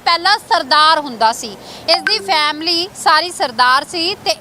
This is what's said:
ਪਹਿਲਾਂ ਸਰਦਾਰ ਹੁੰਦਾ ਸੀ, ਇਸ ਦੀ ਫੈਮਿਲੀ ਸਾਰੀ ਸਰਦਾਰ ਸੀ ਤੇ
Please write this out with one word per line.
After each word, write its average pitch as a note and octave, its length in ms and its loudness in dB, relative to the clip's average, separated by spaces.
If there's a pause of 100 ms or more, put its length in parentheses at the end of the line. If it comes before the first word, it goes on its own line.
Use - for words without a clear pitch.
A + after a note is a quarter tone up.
ਪਹਿਲਾਂ F#4 340 2
ਸਰਦਾਰ D#4 600 2
ਹੁੰਦਾ A#3 320 0
ਸੀ, G#3+ 240 -10 (320)
ਇਸ F4 140 0
ਦੀ G#4 160 -2
ਫੈਮਿਲੀ E4 720 -2 (160)
ਸਾਰੀ E4 260 2
ਸਰਦਾਰ B3+ 540 0
ਸੀ F4 300 -4 (100)
ਤੇ D#4+ 160 -2